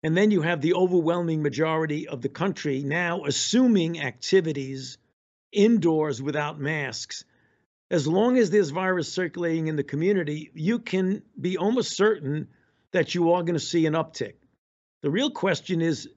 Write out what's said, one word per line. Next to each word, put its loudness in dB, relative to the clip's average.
and 2
then 4
you 2
have 0
the 2
overwhelming 2
majority -2
of -10
the -2
country -2
now -2
assuming 2
activities -2
indoors 4
without -4
masks, -6
as 2
long 4
as 4
there's 2
virus -2
circulating -2
in -2
the -2
community, -2
you 0
can -2
be -4
almost 0
certain 0
that 0
you 4
are 2
gonna -2
see 0
an 2
uptick. -4
The -2
real 0
question -2
is -2